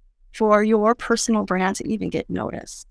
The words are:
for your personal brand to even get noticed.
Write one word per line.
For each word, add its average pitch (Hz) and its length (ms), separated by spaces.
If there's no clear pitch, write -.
for 208 300
your 214 320
personal 220 500
brand 185 320
to - 120
even 196 220
get - 200
noticed. - 600